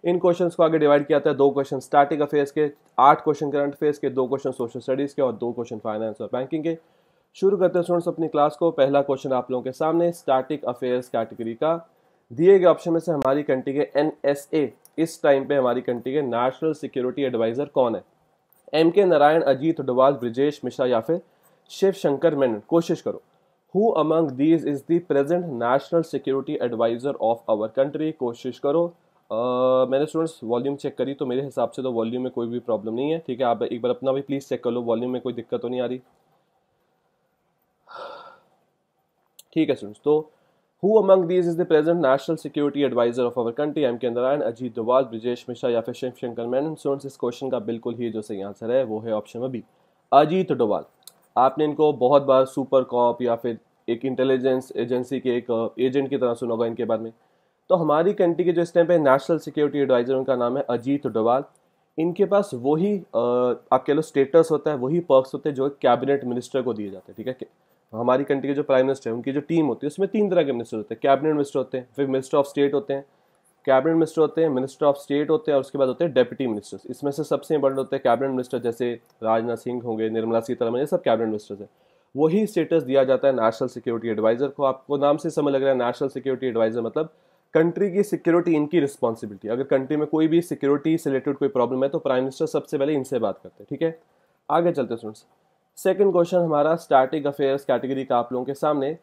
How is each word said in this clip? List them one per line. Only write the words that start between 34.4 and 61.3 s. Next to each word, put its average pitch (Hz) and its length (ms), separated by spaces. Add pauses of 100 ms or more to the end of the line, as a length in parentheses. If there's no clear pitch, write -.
चेक 127 140
कर 120 80
लो, 120 100
वॉल्यूम 117 300
में 123 100
कोई 123 120
दिक्कत 117 280
तो 120 80
नहीं 127 120
आ 120 40
रही। 127 160 (3500)
ठीक 156 160
है 135 60
स्टूडेंट्स, 104 280
तो 151 280 (520)
who 196 100
among 190 300
these 175 240
is 165 100
the 175 80
present 160 360
national 139 380
security 143 460
advisor 120 400
of 120 100
our 117 200
country? 147 280
एम 120 140
के 123 120
नारायण, 127 320
अजीत 117 340
डोभाल, 123 300
ब्रिजेश 117 440
मिश्रा 123 200
या 117 120
फिर 120 140
शिव 123 260
शंकर 117 260
मेनन। 143 280
स्टूडेंट्स, 139 300
इस 135 120
क्वेश्चन 123 320
का 123 120
बिल्कुल 117 340
ही 117 140
जो 107 120
सही 104 200
आंसर 101 300
है 131 120
वो 110 160
है 113 140
ऑप्शन 107 260
नंबर 131 120
बी, 113 120 (480)
अजीत 156 420
डोभाल। 104 320 (520)
आपने 135 280
इनको 151 300
बहुत 131 280
बार 131 240
सुपर 131 380
कॉप 120 360
या 117 160
फिर 117 220 (280)
एक 117 180
इंटेलिजेंस 131 720
एजेंसी 123 420
के 123 180
एक, 123 140
अ, 113 160 (120)
एजेंट 131 300
की 139 80
तरह 120 160
सुना 117 200
होगा 113 120
इनके 113 200
बारे 110 160
में। 113 100 (580)
तो 185 60
हमारी 165 380
कंट्री 175 320
के 180 60
जो 170 100
इस 170 120
टाइम 170 140
पे 175 120
नेशनल 139 400
सिक्योरिटी 147 400
एडवाइजर, 127 360
उनका 131 200
नाम 123 220
है 143 120
अजीत 127 380
डोभाल। 117 360 (540)